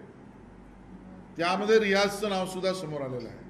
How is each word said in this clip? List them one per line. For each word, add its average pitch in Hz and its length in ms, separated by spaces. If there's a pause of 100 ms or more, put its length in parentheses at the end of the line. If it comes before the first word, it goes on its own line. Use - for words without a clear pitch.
(1400)
त्यामध्ये 190 440
रियाजचं 202 500
नाव 185 160
सुद्धा 180 280
समोर 156 260
आलेलं 127 280
आहे. 98 220